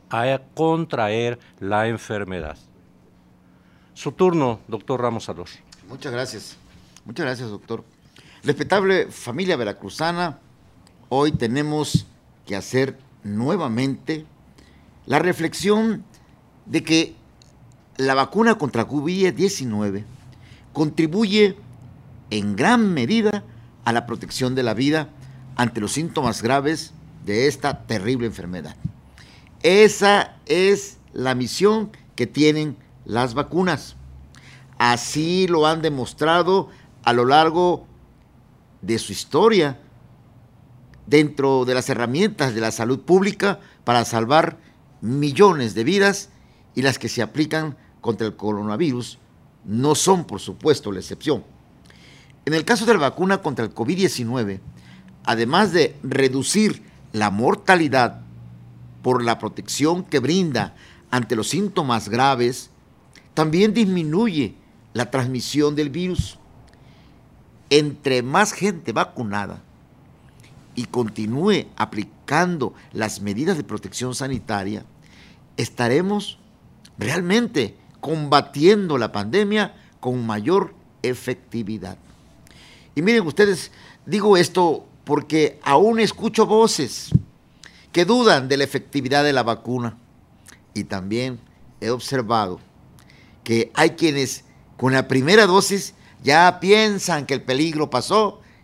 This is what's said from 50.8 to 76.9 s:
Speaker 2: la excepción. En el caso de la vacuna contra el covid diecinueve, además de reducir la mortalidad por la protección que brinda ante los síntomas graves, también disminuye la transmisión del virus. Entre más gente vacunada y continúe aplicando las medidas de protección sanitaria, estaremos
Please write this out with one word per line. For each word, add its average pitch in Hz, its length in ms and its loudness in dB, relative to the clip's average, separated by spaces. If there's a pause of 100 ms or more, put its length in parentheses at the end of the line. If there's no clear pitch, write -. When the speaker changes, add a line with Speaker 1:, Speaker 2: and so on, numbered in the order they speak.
Speaker 2:
la 92 100 -8
excepción. 117 440 -6 (1000)
En 147 80 -2
el 160 100 0
caso 220 220 0
de 233 80 6
la 190 60 4
vacuna 185 420 0
contra 123 240 -4
el 101 80 -10
covid 131 240 -4
diecinueve, 117 640 -2 (640)
además 135 480 2
de 156 280 2
reducir 135 840 0 (280)
la 107 180 0
mortalidad 135 920 2 (800)
por 123 200 0
la 117 160 0
protección 147 680 -2
que 147 160 -2
brinda 139 560 -2 (360)
ante 123 240 -2
los 107 140 -4
síntomas 143 580 -2
graves, 123 640 0 (640)
también 165 400 2
disminuye 180 840 0 (380)
la 120 180 -4
transmisión 135 640 -2
del 147 140 -2
virus. 175 500 -6 (1300)
Entre 139 540 2
más 180 300 0
gente 170 400 -4
vacunada 104 680 -6 (1120)
y 120 100 -6
continúe 123 800 -2 (100)
aplicando 139 960 -4 (200)
las 104 260 -4
medidas 113 380 -2
de 147 80 -6
protección 123 500 -8
sanitaria, 107 720 -6 (720)
estaremos 160 840 -2 (580)